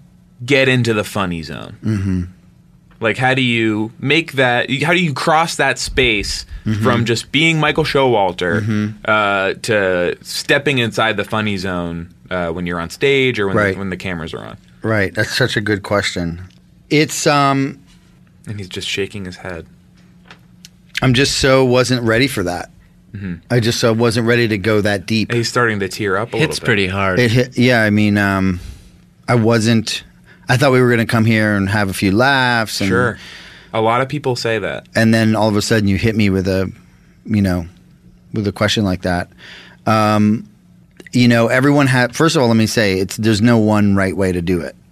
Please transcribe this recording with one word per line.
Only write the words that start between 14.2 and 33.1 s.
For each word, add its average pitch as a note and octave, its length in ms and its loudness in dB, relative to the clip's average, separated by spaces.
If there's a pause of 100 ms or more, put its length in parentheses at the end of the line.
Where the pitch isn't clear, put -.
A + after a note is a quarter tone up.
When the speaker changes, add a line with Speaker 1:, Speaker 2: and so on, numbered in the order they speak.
Speaker 1:
are G#1+ 100 -12
on? A1 140 -16 (240)
Speaker 2:
Right. G#2+ 340 -2
That's - 180 -2
such A#2 220 0
a A2+ 60 -2
good G2+ 220 -2
question. F2+ 580 -2 (480)
It's, - 360 0
um, C#3 540 2 (680)
Speaker 1:
And G2+ 120 -10
he's F#2+ 80 -12
just F2+ 200 -10
shaking G2 360 -6
his F2+ 140 -12
head. F2 280 -12 (1400)
Speaker 2:
I'm B2+ 120 4
just C3+ 240 2
so C3+ 260 4
wasn't B2 400 2
ready A#2 240 2
for A2 160 -4
that. F2 260 -6 (440)
Speaker 1:
Mm-hmm. G2 220 -8 (140)
Speaker 2:
I A#2+ 120 2
just, A2+ 240 -2
uh, A#2 80 4
wasn't A2+ 340 2
ready A#2+ 220 2
to G#2+ 80 0
go G#2+ 240 2
that G2+ 240 -2
deep. G#2+ 260 -2
Speaker 1:
He's A#2 160 0
starting A2+ 320 0
to G2 80 -2
tear F#2+ 300 -4
up A#2 160 -6
a A#2 40 -4
Speaker 3:
Hits D#3 180 0
Speaker 1:
little - 80 -10
bit. - 20 -10
Speaker 3:
pretty G2+ 220 2
hard. F#2+ 320 0
Speaker 2:
It A#2+ 120 2
hit, B2 260 0
yeah, B2 240 4
I G#2+ 100 2
mean, G#2 260 2
um, F#2+ 420 0 (720)
I A#2+ 60 2
wasn't, A2+ 680 0 (460)
I B2 80 2
thought C#3 160 4
we B2+ 80 4
were B2 80 4
gonna A#2 160 2
come A2 180 2
here A2 320 2
and G2 140 0
have G#2 200 0
a F#2+ 40 -6
few F#2+ 180 0
laughs. B2 680 0
And G2+ 80 -2
Speaker 1:
Sure. A#2 280 0 (560)